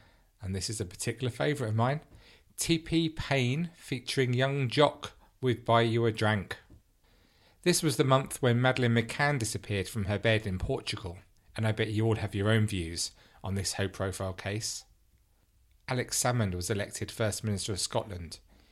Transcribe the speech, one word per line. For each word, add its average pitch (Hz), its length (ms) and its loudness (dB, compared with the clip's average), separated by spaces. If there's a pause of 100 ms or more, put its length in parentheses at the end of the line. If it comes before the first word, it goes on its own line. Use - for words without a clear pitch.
(420)
and 95 140 -4
this 95 140 -4
is 104 100 -6
a 104 60 -4
particular 117 440 -6
favourite 135 400 -2
of 107 60 0
mine, 127 240 2 (580)
T 165 220 0
P 165 300 0
Payne 139 680 0
featuring 127 580 -2
Young 135 360 0
Jock - 420 2 (300)
with 120 240 0
Buy 117 160 6
You 117 240 2
a 113 60 4
Drank. 107 460 0 (1080)
This 175 200 2
was 143 140 2
the 143 80 4
month 135 360 4
when 120 200 6
Madeleine 127 340 4
McCann 143 420 2
disappeared 104 500 -2
from 107 180 -4
her 101 120 0
bed 107 300 2
in 92 100 -2
Portugal, - 600 -6 (360)
and 110 120 0
I 110 60 2
bet 110 160 0
you 107 160 2
all 113 100 4
have 107 180 -4
your 101 160 2
own 110 160 6
views 87 460 -4 (320)
on 98 100 -4
this 95 200 -2
high-profile 95 600 -4
case. - 520 -8 (1040)
Alex 123 320 -4
Salmond 120 360 0
was 90 160 -4
elected 101 400 -4
First 107 320 -4
Minister 104 300 -2
of 87 60 -6
Scotland. 92 600 -6 (320)